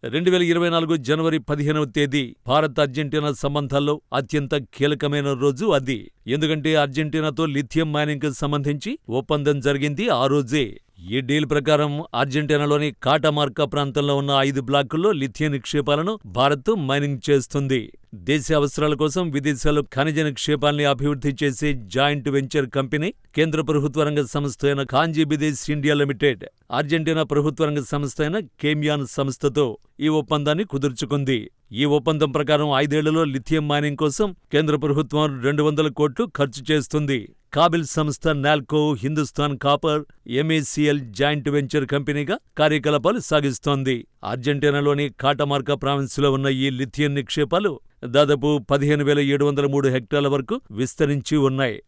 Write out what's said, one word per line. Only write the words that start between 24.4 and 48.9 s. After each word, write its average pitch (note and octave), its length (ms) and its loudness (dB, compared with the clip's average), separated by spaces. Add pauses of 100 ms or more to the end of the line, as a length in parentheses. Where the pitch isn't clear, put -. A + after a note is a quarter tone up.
అయిన C#3 160 2
కాంజీ D#3 420 2
బిదేశ్ D3 460 -2
ఇండియా D3 240 2
లిమిటెడ్, C#3 500 0 (280)
అర్జెంటీనా D#3 500 0
ప్రభుత్వ D3 420 0
రంగ D3 140 0
సంస్థ C#3+ 440 -4
అయిన D#3+ 160 0
కేమియాన్ D3+ 680 -2
సంస్థతో C3+ 720 -2 (220)
ఈ D3 80 2
ఒప్పందాన్ని D3+ 560 0
కుదుర్చుకుంది. C3+ 840 -2 (220)
ఈ A2 120 0
ఒప్పందం D3 480 2
ప్రకారం D3 380 2
ఐదేళ్లలో D3+ 540 2
లిథియం D3 440 -2
మైనింగ్ D3 280 0
కోసం F3+ 380 0 (180)
కేంద్ర D3+ 240 4
ప్రభుత్వం C#3+ 680 0
రెండు D3 200 2
వందల D3+ 260 2
కోట్లు D3 480 0
ఖర్చు C#3 380 0
చేస్తుంది. C#3 580 -2 (220)
కాబిల్ E3 320 4
సంస్థ, D#3 420 -2
నాల్కో, D3+ 720 2
హిందుస్థాన్ D3 580 -2
కాపర్, D3 440 0 (260)
ఎంఏసీఎల్ D3 720 0
జాయింట్ C3+ 480 -2
వెంచర్ C#3+ 380 0
కంపెనీగా C#3+ 520 -2 (200)
కార్యకలాపాలు D3+ 600 2
సాగిస్తోంది. C3+ 880 -2 (180)
అర్జెంటీనాలోని C#3+ 840 0 (100)
కాటమార్కా C#3+ 540 0
ప్రావిన్స్‌లో C#3 580 0
ఉన్న C3+ 140 0
ఈ C3+ 240 0
లిథియం C#3 440 -2
నిక్షేపాలు D3+ 640 -2 (240)
దాదాపు C#3+ 560 2 (100)
పదిహేను C#3+ 340 2